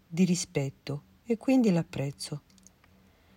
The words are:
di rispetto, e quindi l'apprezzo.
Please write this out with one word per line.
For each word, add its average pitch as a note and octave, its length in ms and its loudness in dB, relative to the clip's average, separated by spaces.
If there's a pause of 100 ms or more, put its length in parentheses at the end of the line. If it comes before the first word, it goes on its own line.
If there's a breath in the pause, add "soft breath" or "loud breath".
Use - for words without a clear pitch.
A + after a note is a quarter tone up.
di E3+ 160 0
rispetto, D3 800 -2 (220)
e A#3 120 -2
quindi B3+ 360 4
l'apprezzo. D3 680 -4 (960 soft breath)